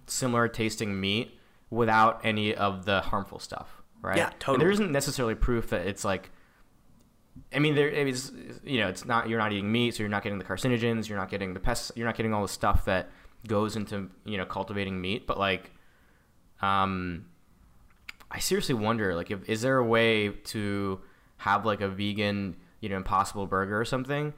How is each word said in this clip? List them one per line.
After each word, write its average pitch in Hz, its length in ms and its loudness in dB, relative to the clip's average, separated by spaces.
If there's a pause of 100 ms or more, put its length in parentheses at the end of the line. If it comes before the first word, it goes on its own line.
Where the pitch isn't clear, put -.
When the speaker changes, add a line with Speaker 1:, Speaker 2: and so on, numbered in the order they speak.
Speaker 1:
similar 120 420 2
tasting 110 500 -2
meat 98 400 0 (300)
without 113 560 6
any 107 280 2
of 98 300 0
the 98 160 4
harmful 92 400 -4
stuff, - 420 -12 (200)
right? 92 160 0
Speaker 2:
Yeah, - 140 0
Speaker 1:
And - 100 -20
Speaker 2:
totally. 135 240 2
Speaker 1:
there 190 60 6
isn't 208 200 0
necessarily 135 440 0
proof 117 340 2
that 92 180 -2
it's, 101 160 -6
like, 95 280 -2 (1200)
I 135 40 0
mean, 151 160 4
there 147 120 4
is, 135 440 -2 (320)
you 123 180 0
know, 95 80 2
it's - 160 -8
not, 113 240 0
you're 113 100 0
not 107 140 2
eating 101 180 0
meat, 117 240 2
so 110 80 -4
you're 104 60 -2
not 104 120 0
getting 101 160 -4
the 90 60 -8
carcinogens, 113 640 0
you're 104 100 -6
not 95 120 -4
getting 95 240 -4
the 95 80 -8
pests, - 340 0
you're 117 100 -4
not 113 100 -2
getting 110 180 0
all 107 80 0
the 98 80 -2
stuff - 360 4
that 92 240 0 (380)
goes 107 300 0
into, 101 320 -6 (160)
you 104 120 -6
know, 90 80 -2
cultivating 95 540 -4
meat. 92 260 -4
But, - 140 -4
like, 95 320 0 (880)
um, 95 680 0 (1000)
I - 100 -8
seriously 185 360 0
wonder, 107 400 0
like, 87 160 -4
if, 95 160 -8
is 110 140 -2
there 135 160 4
a 127 60 4
way 113 460 4
to 101 720 -4 (380)
have, 101 280 2
like, 104 140 2
a 101 80 0
vegan, 101 720 -2 (240)
you 110 80 -6
know, 95 80 -4
Impossible 98 500 0
Burger 98 320 0
or 117 60 0
something, 143 520 -4